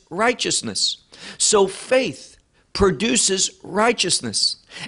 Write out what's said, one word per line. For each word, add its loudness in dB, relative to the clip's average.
righteousness." -2
So 4
faith -2
produces 2
righteousness. 0